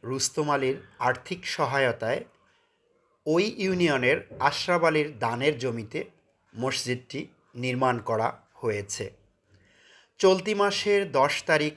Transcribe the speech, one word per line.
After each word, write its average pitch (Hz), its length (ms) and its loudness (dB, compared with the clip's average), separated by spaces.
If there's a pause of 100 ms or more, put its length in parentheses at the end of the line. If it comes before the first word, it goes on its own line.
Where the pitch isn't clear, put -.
রুস্তম 135 460 -4
আলীর 135 260 0 (220)
আর্থিক 123 480 -2
সহায়তায় 131 800 0 (1000)
ওই 180 300 2
ইউনিয়নের 165 720 2 (120)
আশরাফ 165 440 2
আলীর 151 340 2
দানের 123 400 0
জমিতে 117 460 -6 (540)
মসজিদটি 127 680 -4 (280)
নির্মাণ 127 440 0
করা 113 340 -2 (220)
হয়েছে। 104 560 -6 (1080)
চলতি 190 360 4
মাসের 202 580 2
দশ 139 340 2
তারিখ 151 300 2